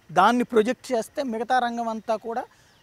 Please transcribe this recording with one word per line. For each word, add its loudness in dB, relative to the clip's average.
దాన్ని 4
ప్రొజెక్ట్ 0
చేస్తే -4
మిగతా -2
రంగం -4
అంతా -4
కూడా, -8